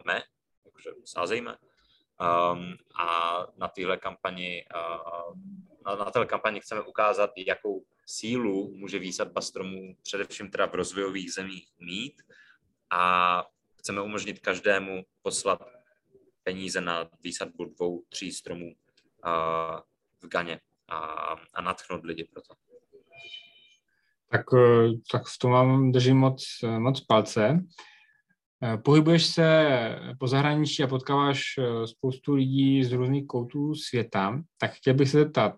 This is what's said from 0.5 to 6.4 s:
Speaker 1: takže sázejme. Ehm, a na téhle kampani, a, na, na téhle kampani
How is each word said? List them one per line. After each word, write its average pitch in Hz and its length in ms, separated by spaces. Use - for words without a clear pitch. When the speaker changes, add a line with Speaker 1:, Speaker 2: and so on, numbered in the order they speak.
Speaker 1:
takže - 180
sázejme. 110 520
Ehm, 87 540
a 85 480
na 92 120
téhle 92 280
kampani, 90 680
a, 82 260
na, 101 80
na 95 60
téhle 113 160
kampani 104 340